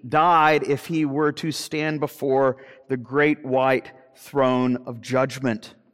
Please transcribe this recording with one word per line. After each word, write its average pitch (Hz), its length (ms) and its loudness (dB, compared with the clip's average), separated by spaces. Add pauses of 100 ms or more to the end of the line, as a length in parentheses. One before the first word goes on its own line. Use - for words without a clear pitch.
died 156 540 4
if 139 240 -2
he 160 180 0
were 147 280 0
to 156 180 -6
stand 156 480 -6
before 135 600 0 (300)
the 135 80 -2
great 147 480 0
white 131 460 0 (260)
throne 127 600 0 (100)
of 120 140 -12
judgment. 127 760 -4 (200)